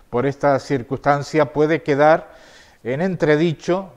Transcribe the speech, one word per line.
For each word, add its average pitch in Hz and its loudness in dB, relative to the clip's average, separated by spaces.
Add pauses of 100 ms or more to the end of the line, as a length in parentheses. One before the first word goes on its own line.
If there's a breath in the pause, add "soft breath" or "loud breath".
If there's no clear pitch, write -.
por 123 -4
esta 139 0
circunstancia 143 -2
puede 151 0
quedar 151 2 (500 loud breath)
en 131 -6
entredicho, 170 -2